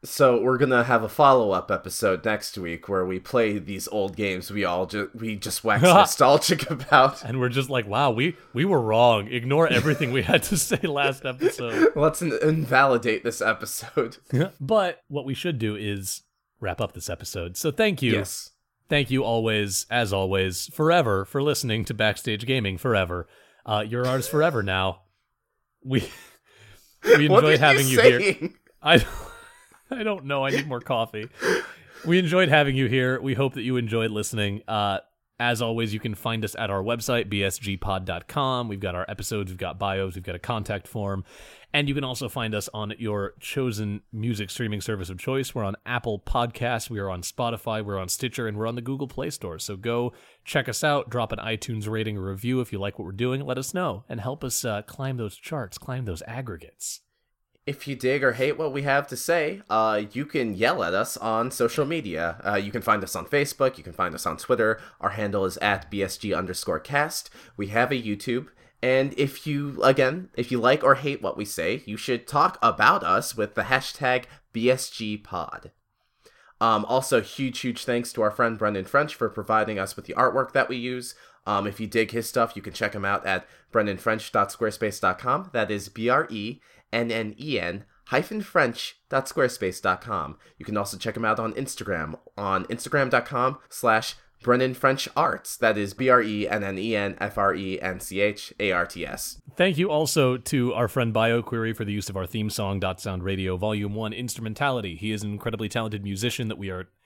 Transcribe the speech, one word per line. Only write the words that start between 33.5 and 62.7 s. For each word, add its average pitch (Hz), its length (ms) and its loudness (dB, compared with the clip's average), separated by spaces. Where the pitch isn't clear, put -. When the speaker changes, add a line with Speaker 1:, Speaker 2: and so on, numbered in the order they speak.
Speaker 2:
that 127 80 -6
you 127 140 -2
enjoyed 113 340 0
listening. 104 560 -4
Uh, 101 320 0
as 120 220 0
always, 113 320 -2
you 107 80 -4
can 110 140 -4
find 113 300 -4
us 104 120 -6
at 110 140 -4
our 98 120 -2
website, 117 460 -2
B 101 140 0
S 98 160 -2
G 101 180 -4
pod 95 280 -4
dot 85 240 -8
com. 131 400 -2
We've 98 120 -6
got 95 140 -4
our 90 140 -4
episodes, 101 420 -6
we've 92 80 -12
got 87 200 -8
bios, 98 360 -2
we've 90 100 -12
got 87 120 -8
a - 40 -10
contact 104 460 -6
form. 98 380 -6
And 147 160 2
you 139 60 0
can 139 100 -4
also 127 240 -6
find 113 260 -4
us 104 180 -4
on 104 260 -6
your 104 420 -4
chosen 107 600 -4
music 107 360 -4
streaming 107 320 -4
service 95 300 -6
of 90 80 -10
choice. 131 380 -4
We're 113 80 -2
on 98 100 -2
Apple 117 360 -4
Podcasts, 120 680 -2
we 110 120 -6
are 98 100 -4
on 90 120 -8
Spotify, 113 600 -4
we're 101 140 -4
on 92 100 -6
Stitcher, 120 380 -4
and 104 100 -6
we're 110 120 -2
on 117 80 -6
the 120 40 -8
Google 135 280 -6
Play - 220 -6
Store. 85 280 -10
So 101 180 -8
go 120 360 -2
check 139 240 -2
us 120 160 -4
out, 143 260 0
drop 113 220 -2
an 107 80 -8
iTunes 110 480 -6
rating 110 280 -4
or 95 140 -6
review 120 300 -2
if 120 120 -4
you 104 60 -6
like 98 200 -4
what 92 80 -8
we're 95 60 -10
doing. 127 320 -2
Let 127 140 -4
us - 160 -10
know 143 340 -2
and 117 120 -8
help 127 240 -6
us, 127 200 -4
uh, 107 180 -2
climb 135 340 -6
those 113 200 -6
charts, 127 420 -8
climb 127 260 -8
those 87 240 -6
aggregates. 113 720 -10
Speaker 1:
If 143 220 -8
you 135 80 -6
dig 131 260 0
or 127 120 4
hate 131 240 0
what 147 160 -4
we 139 80 -4
have 143 260 2
to - 80 -8
say, 170 540 0
uh, - 320 4
you 139 140 -4
can 120 280 -2
yell 117 300 2
at 85 80 -2
us 104 240 0
on 113 340 -2
social 127 360 0
media. 87 600 -4
Uh, 101 100 0
you 101 140 -2